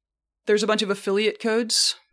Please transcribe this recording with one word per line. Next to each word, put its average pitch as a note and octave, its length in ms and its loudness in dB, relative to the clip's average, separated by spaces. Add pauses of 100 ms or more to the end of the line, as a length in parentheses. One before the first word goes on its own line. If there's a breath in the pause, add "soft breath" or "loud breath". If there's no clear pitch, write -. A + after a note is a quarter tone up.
(460)
There's G#3 160 4
a A3+ 40 0
bunch G#3+ 160 2
of G3 80 -2
affiliate G3+ 500 -2
codes A3+ 560 0 (160)